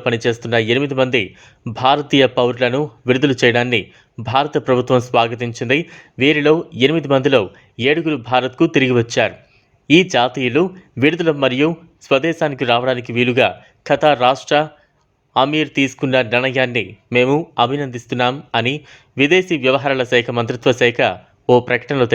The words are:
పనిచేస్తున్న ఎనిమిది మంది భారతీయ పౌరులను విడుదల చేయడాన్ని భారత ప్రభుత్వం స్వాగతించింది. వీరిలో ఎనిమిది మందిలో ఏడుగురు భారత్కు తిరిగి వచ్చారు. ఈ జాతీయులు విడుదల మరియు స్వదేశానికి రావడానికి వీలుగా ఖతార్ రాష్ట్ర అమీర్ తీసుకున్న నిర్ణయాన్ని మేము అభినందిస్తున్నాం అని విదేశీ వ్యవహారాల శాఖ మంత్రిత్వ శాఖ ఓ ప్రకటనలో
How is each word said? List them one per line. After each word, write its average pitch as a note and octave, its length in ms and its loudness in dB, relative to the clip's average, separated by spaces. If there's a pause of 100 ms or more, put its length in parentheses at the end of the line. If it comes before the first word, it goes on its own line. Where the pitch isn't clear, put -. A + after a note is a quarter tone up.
పనిచేస్తున్న A#2 500 -2 (180)
ఎనిమిది C3+ 260 -2
మంది B2 220 0 (580)
భారతీయ C#3 440 2 (140)
పౌరులను B2 440 0 (260)
విడుదల C3 340 2
చేయడాన్ని A#2+ 400 2 (480)
భారత C#3+ 260 -2 (120)
ప్రభుత్వం B2+ 400 2
స్వాగతించింది. A#2+ 680 -2 (440)
వీరిలో D3 320 4 (320)
ఎనిమిది C#3+ 280 0
మందిలో C3 280 4 (480)
ఏడుగురు D#3 280 -2 (120)
భారత్కు B2+ 360 0 (100)
తిరిగి C3 260 2
వచ్చారు. A2+ 340 -2 (640)
ఈ - 20 6 (160)
జాతీయులు B2+ 480 0 (400)
విడుదల E3 280 2 (120)
మరియు C3 260 0 (380)
స్వదేశానికి C#3+ 640 -2
రావడానికి B2 480 -2
వీలుగా B2 300 2 (400)
ఖతార్ C#3+ 380 2
రాష్ట్ర C#3 280 0 (880)
అమీర్ D3+ 260 -2 (100)
తీసుకున్న C3 360 -2 (180)
నిర్ణయాన్ని B2 540 -2 (300)
మేము C3 200 2 (280)
అభినందిస్తున్నాం B2 680 -4 (240)
అని B2 160 -2 (460)
విదేశీ F3+ 360 2 (100)
వ్యవహారాల C3 460 0
శాఖ A#2+ 160 0 (100)
మంత్రిత్వ A#2+ 420 0
శాఖ A#2+ 200 2 (520)
ఓ B2 40 8 (120)
ప్రకటనలో B2 460 -2